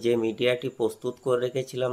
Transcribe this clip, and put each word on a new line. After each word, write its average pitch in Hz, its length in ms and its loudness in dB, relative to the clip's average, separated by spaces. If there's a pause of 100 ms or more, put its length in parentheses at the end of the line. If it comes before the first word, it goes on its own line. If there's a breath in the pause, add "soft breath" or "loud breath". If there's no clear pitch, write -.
যে 120 120 4
মিডিয়াটি 120 600 0
প্রস্তুত 120 460 -2
করে 127 180 2
রেখেছিলাম 127 520 -2